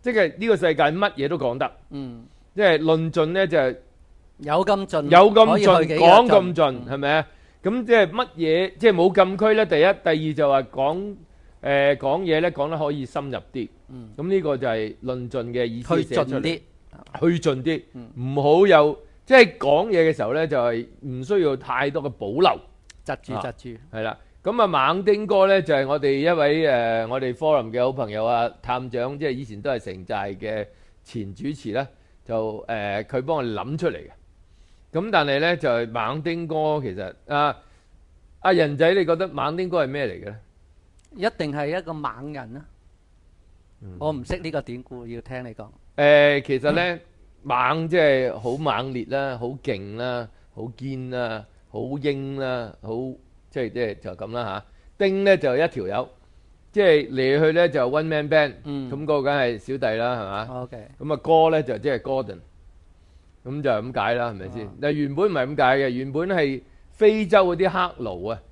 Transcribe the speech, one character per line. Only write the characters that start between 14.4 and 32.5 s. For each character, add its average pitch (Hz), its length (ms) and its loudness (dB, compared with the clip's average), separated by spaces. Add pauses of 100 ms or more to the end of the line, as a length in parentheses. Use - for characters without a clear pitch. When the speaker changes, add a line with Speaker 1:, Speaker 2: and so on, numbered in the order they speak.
Speaker 1:
個 147 160 -2
就 127 100 -4
係 110 280 -4 (100)
論 123 260 -8
盡 123 160 -4
嘅 120 200 -2
意 117 160 -8
思， 165 200 0
Speaker 2:
去 - 120 -8
盡 151 100 0
啲。 - 0 -
Speaker 1:
寫 - 0 -
出 135 160 -4
嚟。 165 200 -4 (600)
去 170 180 2
盡 131 240 -2
啲， 160 200 -4 (120)
Speaker 2:
嗯。 120 220 -18
Speaker 1:
唔 135 260 -2
好 165 240 6
有， 151 320 6 (280)
即 262 80 4
係 233 240 6
講 151 300 2
嘢 165 220 4
嘅 147 60 -4
時 127 80 -4
候 117 100 -2
呢， 160 120 0
就 143 100 -2
係 120 300 -2 (200)
唔 127 160 -8
需 190 200 0
要 139 140 2
太 131 340 -2
多 147 120 -4
嘅 143 60 -6
保 107 200 -8
留。 131 320 2 (440)
Speaker 2:
窒 139 180 -6
住， - 120 -10
Speaker 1:
啊， 101 100 -6
Speaker 2:
窒 123 80 -8 (220)
住。 110 60 -20 (160)
Speaker 1:
係 110 60 -6
啦。 110 160 -6 (240)
噉 226 200 -2
啊， 208 40 4
猛 165 380 0
丁 208 220 2
哥 190 200 4
呢， 196 140 4
就 156 140 0
係 135 120 2
我 143 140 -2
哋 139 120 2
一 143 180 0
位， 156 360 2
誒， 117 420 0
我 131 120 -4
哋 127 140 -4
forum 139 360 0
嘅 123 140 -2
好 131 80 0
朋 127 180 -6
友 107 140 -4
啊， 117 260 0 (120)
探 127 260 -6
長， 127 300 -6
即 156 80 -6
係 139 60 -2
以 131 120 -8
前 104 160 -16
都 143 100 -4
係 123 80 -2
城 92 280 -12
寨 101 280 -6
嘅 104 320 -8 (380)
前 98 300 -12
主 135 180 -8
持 120 200 -10
呢， 131 140 -4 (380)
就， 110 420 -6